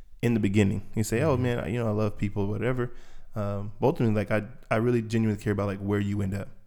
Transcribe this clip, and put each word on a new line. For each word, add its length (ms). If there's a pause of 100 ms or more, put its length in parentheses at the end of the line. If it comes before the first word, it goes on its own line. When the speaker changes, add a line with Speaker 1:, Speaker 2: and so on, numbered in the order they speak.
(220)
Speaker 1:
in 120
the 60
beginning. 420 (140)
You 80
say, 180
"Oh, 120
Speaker 2:
Mm-hmm. 100
Speaker 1:
man, 160
I, 80
you 100
know, 80
I 60
love 260
people, 300
whatever." 420 (460)
Um, 420
but 80
ultimately, 300
like, 160
I, 100 (280)
I 60
really 260
genuinely 380
care 120
about, 160
like, 100
where 220
you 220
end 120
up. 140 (180)